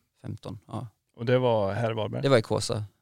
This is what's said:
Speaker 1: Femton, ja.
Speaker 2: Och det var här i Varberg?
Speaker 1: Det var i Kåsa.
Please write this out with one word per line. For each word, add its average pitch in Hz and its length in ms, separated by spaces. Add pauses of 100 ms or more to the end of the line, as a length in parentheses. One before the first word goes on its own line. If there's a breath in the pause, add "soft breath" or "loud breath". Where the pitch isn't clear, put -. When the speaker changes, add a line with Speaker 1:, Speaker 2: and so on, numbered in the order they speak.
(220)
Speaker 1:
Femton, 107 440
ja. 113 200 (280)
Speaker 2:
Och 117 120
det 127 120
var 110 340
här 113 180
i 113 40
Varberg? 113 280
Speaker 1:
Det 139 60
var 135 100
i 110 40
Kåsa. 110 420 (180)